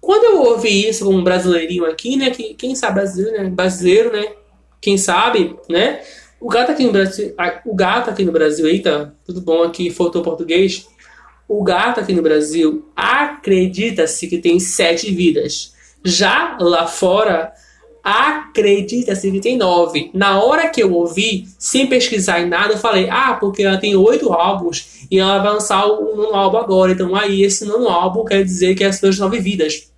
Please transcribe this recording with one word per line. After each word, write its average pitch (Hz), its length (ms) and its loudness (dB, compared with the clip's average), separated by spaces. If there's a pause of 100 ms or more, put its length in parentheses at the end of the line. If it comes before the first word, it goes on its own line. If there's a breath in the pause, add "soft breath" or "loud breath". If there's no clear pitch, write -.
Quando 427 240 2
eu 392 180 6
ouvi 220 460 2
isso 214 160 -4
como 190 120 2
um 180 80 0
brasileirinho 180 600 0
aqui, 233 320 -4
né, 262 140 0
que, 226 240 -10
quem 254 200 -6
sabe 220 200 -4
brasileiro, 196 480 -2
né, 185 80 -4
brasileiro, 185 640 2
né, 208 120 -4 (560)
quem 196 180 0
sabe, 190 580 0 (120)
né, 214 320 0 (400 loud breath)
o 233 80 -10
gato 240 240 0
aqui 262 120 0
no 233 60 2
Brasil, 196 480 -2
a, 175 260 -4
o 220 100 -6
gato 202 360 0
aqui 196 140 -2
no 170 80 0
Brasil, 156 340 2
eita, 156 480 -2 (100)
tudo 185 160 -10
bom 170 220 0
aqui, 170 280 -4
faltou 170 320 -2
português. 170 640 -2 (580 soft breath)
O 208 180 -2
gato 208 360 0
aqui 196 120 -4
no 175 100 0
Brasil, 156 720 0
acredita-se 190 1300 -2
que 165 100 -4
tem 175 220 2
sete 170 520 -2
vidas. 165 600 -2 (320 soft breath)
Já 208 560 0
lá 170 260 2
fora, 185 680 0 (500 soft breath)
acredita-se 208 1300 0
que 190 100 -2
tem 247 180 -2
nove. 175 560 0
Na 196 280 2
hora 320 260 2
que 262 140 0
eu 190 120 2
ouvi, 185 520 -2 (120)
sem 262 300 -2
pesquisar 214 520 0
em 175 80 -2
nada, 202 260 0
eu 202 40 -4
falei, 190 320 0
"Ah, 254 240 0
porque 196 300 -2
ela 190 120 2
tem 202 200 0
oito 220 360 4
álbuns 175 800 -2
e 190 80 4
ela 190 220 2
vai 208 120 0
lançar 208 340 0
o 214 300 0
nono 214 180 -2
álbum 196 220 2
agora. 185 360 2
Então 185 240 -2
aí 202 260 0
esse 196 240 0
nono 226 220 0
álbum 185 360 0
quer 196 200 2
dizer 185 320 0
que 196 80 0
é - 20 2
as 196 140 -2
suas 190 180 2
nove 202 220 -2
vidas." 180 580 -4